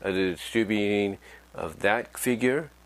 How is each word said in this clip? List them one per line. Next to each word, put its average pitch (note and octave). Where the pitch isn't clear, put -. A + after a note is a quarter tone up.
uh, G2
the F#2+
distributing G#2
of D#2+
that A2
figure. B2+